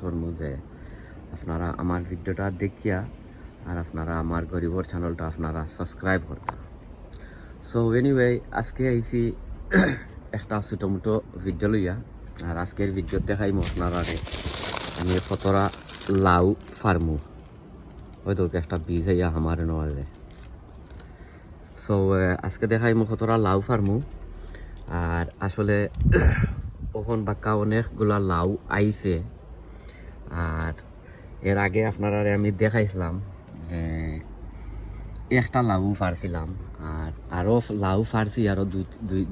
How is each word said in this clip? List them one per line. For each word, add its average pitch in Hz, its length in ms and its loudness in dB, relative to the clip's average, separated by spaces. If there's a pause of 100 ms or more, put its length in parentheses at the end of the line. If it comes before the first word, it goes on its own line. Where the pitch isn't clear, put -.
করমু 85 280 -2
যে 82 200 -6 (840)
আপনারা 82 320 -4 (100)
আমার 87 320 0
ভিডিওটা 90 360 -4 (180)
দেখিয়া 98 360 -2 (720)
আর 85 80 -4
আপনারা 80 420 -4
আমার 82 260 0
গরিবর 85 380 0
চ্যানেলটা 85 480 -4
আপনারা 80 300 -4 (160)
সাবস্ক্রাইব 90 520 0
করতা। - 240 -6 (1160)
So 120 100 0 (200)
anyway, 127 340 6 (180)
আজকে - 320 -2 (100)
আইছি 117 280 2 (560)
<clears throat> 143 600 2
একটা 107 180 -4 (140)
ছোটো 101 240 -4
মোটো 107 200 0 (320)
ভিডিও 98 280 2
লইয়া। 95 220 2 (520)
আর 82 100 -2
আজকের 98 340 0
ভিডিও 95 280 0
দেখাইমু 101 500 2
আপনারা 87 300 0 (1000)
আমি 90 160 4 (140)
কতরা 98 340 4 (600)
লাউ 90 200 8 (360)
ফার্মু। 82 340 2 (1080)
হয়তো 95 200 2 (140)
একটা 85 200 0
বীজ 82 320 0
আইয়া 90 180 4 (100)
আমার 80 220 2 (120)
নয়। 76 340 -2 (1800)
So, 104 100 4
আহ, 95 520 4
আজকে - 200 -2
দেখাইমু 113 440 6
কতরা 113 260 2
লাউ 98 240 6
ফার্মু। 104 340 4 (1080)
আর 85 200 0 (140)
আসলে 101 380 2 (600)
<clears throat> - 600 -2
ওখন 110 280 0
বাক্কা 107 240 0 (120)
অনেকগুলা 107 540 2 (140)
লাউ 85 180 4 (200)
আইছে। 104 460 2 (1300)
আর 80 280 -2 (760)
এর 98 80 4
আগে 98 280 4
আপনারা 104 320 2 (180)
আমি 104 140 4 (140)
দেখাইছিলাম 98 520 2 (540)
যে 85 120 -4 (1600)
একটা - 180 2 (100)
লাউ 95 140 4 (100)
ফারছিলাম, 87 560 -2 (460)
আর 78 160 -4 (200)
আরও 90 240 4 (280)
লাউ 95 200 4
ফারছি 110 460 0
আরও 98 160 2
দুই, 95 180 -2 (260)
দুই, 95 120 2 (100)